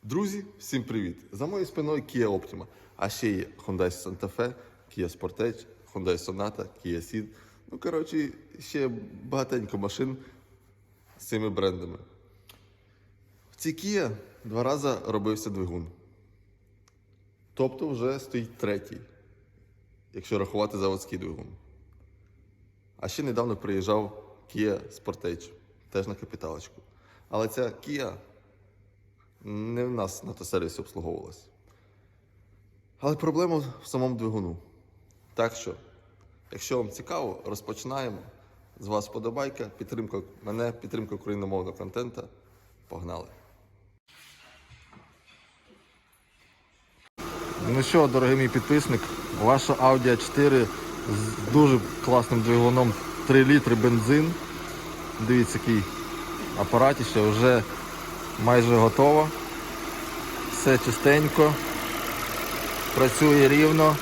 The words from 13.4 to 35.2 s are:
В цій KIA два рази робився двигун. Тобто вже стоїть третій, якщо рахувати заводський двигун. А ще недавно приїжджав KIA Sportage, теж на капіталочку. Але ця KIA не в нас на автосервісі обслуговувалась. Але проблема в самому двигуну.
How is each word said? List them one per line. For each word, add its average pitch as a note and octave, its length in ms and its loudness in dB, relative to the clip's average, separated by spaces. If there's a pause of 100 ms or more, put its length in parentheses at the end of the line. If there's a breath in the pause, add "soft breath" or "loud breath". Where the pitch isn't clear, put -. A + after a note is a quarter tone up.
В - 40 -20
цій D#3+ 160 -6
KIA F3 380 -4 (340)
два A2+ 180 -4
рази C#3 320 0 (140)
робився G#2+ 420 -4
двигун. F2 360 -6 (1700)
Тобто C3 340 -2
вже C3 300 -4
стоїть A#2+ 380 -10
третій, G2+ 420 -6 (1160)
якщо G2 240 -4
рахувати G#2 400 -2
заводський F#2+ 400 -4
двигун. E2+ 280 -12 (1500)
А - 80 -8
ще - 140 -8
недавно A#2 340 -2
приїжджав G2+ 760 -4 (200)
KIA G#2 240 0 (120)
Sportage, - 600 -10 (400)
теж F#2+ 160 -4
на G#2 80 -10
капіталочку. - 680 -14 (460 soft breath)
Але A2 200 -2
ця B2+ 140 -4
KIA B2+ 500 -8 (1300)
не A2 400 -6
в B2+ 60 -6
нас G#2 340 -6
на - 40 -12
автосервісі F2 520 -6
обслуговувалась. - 680 -12 (1500)
Але D3 160 -2
проблема D#3+ 400 0 (260)
в - 40 -20
самому B2+ 300 -2
двигуну. G#2+ 400 -4 (800)